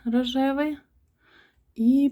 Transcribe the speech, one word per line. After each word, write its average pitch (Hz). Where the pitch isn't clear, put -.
рожевий, 269
і 262